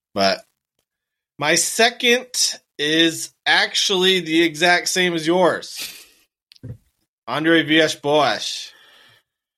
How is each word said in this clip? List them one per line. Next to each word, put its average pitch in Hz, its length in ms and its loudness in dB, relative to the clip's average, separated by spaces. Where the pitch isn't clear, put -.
but 98 300 0
my 151 180 0
second 240 720 0
is 156 540 0
actually 185 760 0
the 160 220 0
exact 170 460 0
same 180 260 0
as 156 120 -4
yours. 160 680 -2
Andre 156 380 0
Villas-Boas. 147 1080 0